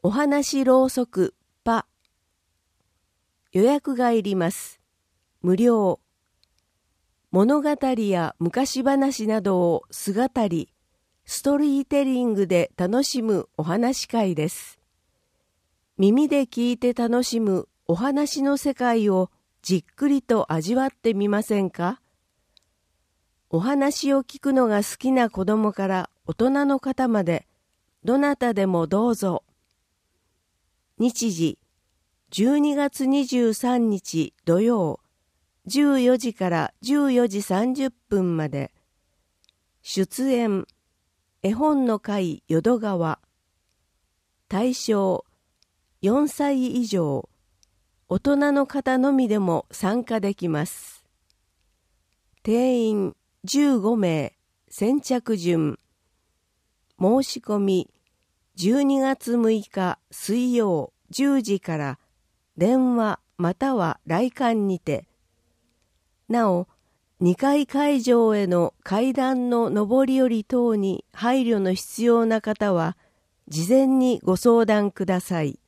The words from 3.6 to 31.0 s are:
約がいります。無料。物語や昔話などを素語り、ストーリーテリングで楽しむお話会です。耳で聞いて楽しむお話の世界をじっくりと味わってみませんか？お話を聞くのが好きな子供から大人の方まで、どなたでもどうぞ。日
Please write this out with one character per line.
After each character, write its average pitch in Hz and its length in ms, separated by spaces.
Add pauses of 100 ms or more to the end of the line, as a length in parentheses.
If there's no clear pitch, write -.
約 277 340
が 240 160
い 226 100
り 190 140
ま 170 140
す。 - 300 (640)
無 180 140
料。 214 440 (1300)
物 247 320
語 294 80 (280)
や 190 400
昔 254 440
話 269 440
な 220 140
ど 185 200
を 170 300
素 - 240
語 247 140 (200)
り、 165 240 (520)
ス - 180
ト 277 120
ー - 20
リ 285 260
ー - 20
テ 277 200
リ 254 200
ン 226 100
グ 196 120
で 170 300
楽 202 260
し 247 200
む 208 340
お 160 60
話 233 440
会 202 280
で 156 140
す。 - 300 (1200)
耳 233 300
で 285 140
聞 240 300
い 233 60
て 247 140
楽 240 320
し 226 160
む 196 280 (180)
お 170 80
話 277 480
の 277 140
世 269 180
界 233 360
を 185 200 (320)
じ 185 160
っ - 60 (120)
く 285 120
り 277 140
と 220 300
味 165 220
わ 262 120
っ 269 40
て 226 240
み 202 140
ま 208 140
せ 202 200
ん 185 80
か？ 180 300 (1500)
お 165 80
話 277 540
を 277 100
聞 - 160
く 277 140
の 262 140
が 208 180
好 - 140
き 262 140
な 247 180
子 190 140
供 214 280
か 196 140
ら 185 240 (160)
大 170 80
人 277 320
の 277 120
方 262 300
ま 214 160
で、 165 220 (580)
ど 247 140
な 285 180
た 240 180
で 196 120
も 170 200
ど 202 220
う 233 60
ぞ。 190 300 (1500)
日 226 340